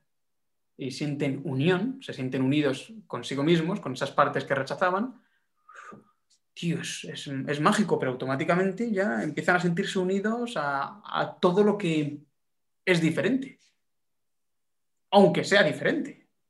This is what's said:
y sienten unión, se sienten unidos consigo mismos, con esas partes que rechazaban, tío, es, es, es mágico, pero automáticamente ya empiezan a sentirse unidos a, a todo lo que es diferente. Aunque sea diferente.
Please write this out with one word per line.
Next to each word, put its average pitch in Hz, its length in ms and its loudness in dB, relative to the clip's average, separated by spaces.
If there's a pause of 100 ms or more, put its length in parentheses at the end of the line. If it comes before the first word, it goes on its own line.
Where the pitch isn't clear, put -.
(760)
y 131 140 -8
sienten 143 520 -4
unión, 180 580 0
se - 120 -12
sienten 131 280 -4
unidos 135 520 0 (140)
consigo 135 360 -6
mismos, 170 360 2
con 131 140 -6
esas 135 180 -6
partes - 340 0
que 139 100 0
rechazaban, 185 680 -2 (1300)
tío, 170 280 -2
es, - 240 -8
es, 151 220 -10
es 143 320 -4
mágico, 175 400 2
pero 131 120 -2
automáticamente 175 800 0
ya 208 320 -2
empiezan 160 320 0
a 175 40 4
sentirse 175 400 0
unidos 214 560 -2
a, 143 480 -4
a - 360 -4
todo 185 240 4
lo 208 140 4
que 151 400 -2 (680)
es 170 160 4
diferente. 202 580 0 (1500)
Aunque 175 320 6
sea 202 200 4
diferente. - 640 -2 (220)